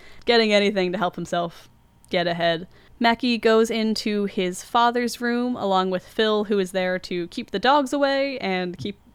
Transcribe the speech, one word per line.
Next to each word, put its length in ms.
getting 260
anything 400
to 60
help 180
himself 540
get 180
ahead. 400
Mackie 380
goes 340
into 540
his 360
father's 600
room 340
along 340
with 160
Phil, 380
who 160
is 140
there 260
to 300
keep 220
the 80
dogs 340
away 460
and 380
keep, 220